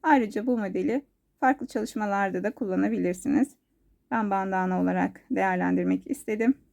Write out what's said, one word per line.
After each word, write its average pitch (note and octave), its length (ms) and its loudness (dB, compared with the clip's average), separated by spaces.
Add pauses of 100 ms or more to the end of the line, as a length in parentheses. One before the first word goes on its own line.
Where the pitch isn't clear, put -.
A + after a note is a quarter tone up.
Ayrıca A#3+ 420 4
bu B3 120 0
modeli G3+ 480 -2 (340)
farklı C4 280 2
çalışmalarda G3+ 760 -2
da G#3+ 80 -2
kullanabilirsiniz. F#3+ 1040 0 (560)
Ben G#3+ 200 0
bandana F#3 500 0
olarak F3+ 400 0 (100)
değerlendirmek F#3 800 0
istedim. A3+ 420 0 (200)